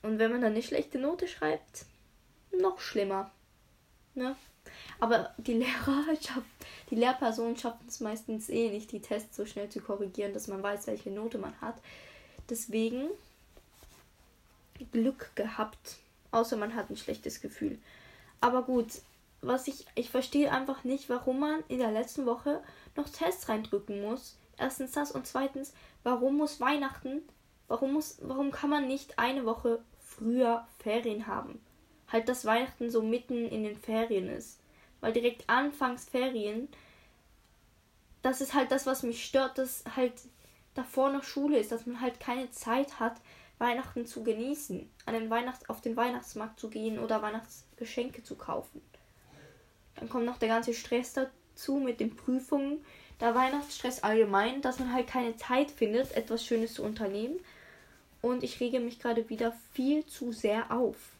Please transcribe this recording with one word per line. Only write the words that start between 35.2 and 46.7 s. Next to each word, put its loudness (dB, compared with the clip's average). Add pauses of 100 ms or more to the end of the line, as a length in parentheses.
anfangs 2
Ferien, -2 (1500)
das 2
ist -4
halt 6
das, 2
was 0
mich -4
stört, 2
dass -4 (120)
halt 2 (640)
davor 2
noch -2
Schule 2
ist, 0
dass -4
man -6
halt -2
keine -4
Zeit 0
hat, 0 (420)
Weihnachten 0
zu -10
genießen, -2 (180)
an -2
den -2
Weihnachts-, -2
auf -6
den -2
Weihnachtsmarkt -2
zu -8
gehen -4